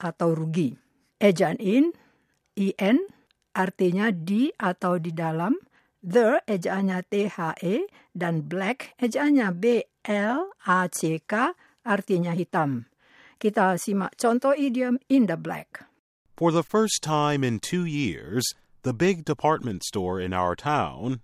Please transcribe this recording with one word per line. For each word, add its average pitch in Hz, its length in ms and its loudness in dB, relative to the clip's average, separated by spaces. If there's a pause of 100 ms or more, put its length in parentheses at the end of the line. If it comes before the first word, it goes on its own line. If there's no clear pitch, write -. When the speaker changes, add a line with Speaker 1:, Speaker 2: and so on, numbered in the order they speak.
Speaker 1:
atau 170 320 0
rugi. 160 400 -2 (480)
Ejaan 185 400 4
in, 262 320 4 (640)
I 196 240 0
N, 202 160 4 (560)
artinya 190 560 0
di 202 480 0
atau 180 400 -2
di 170 160 -4
dalam, 165 400 -2 (480)
the, 226 480 2
ejaannya 190 560 -2
T 202 240 -2
H 165 320 -6
E, 214 240 -2 (320)
dan 170 240 -2
black, 185 560 -6
ejaannya 247 560 2
B 214 320 2 (240)
L 220 400 0 (160)
A 180 240 2
C 160 320 -2
K, 247 320 0 (320)
artinya 190 480 0
hitam. 156 560 -2 (480)
Kita 202 400 2
simak 196 400 -4
contoh 247 400 2
idiom 254 400 0 (160)
in 254 160 6
the 165 80 -2
black. 160 540 -10 (520)
Speaker 2:
For 165 80 4
the 160 160 2
first - 400 0
time 147 400 2
in 117 160 0
two 180 240 -2
years, 123 560 -2 (400)
the 123 160 -4
big 170 320 0
department 139 560 0
store 92 400 -4
in 92 80 -4
our 90 240 0
town 117 680 -4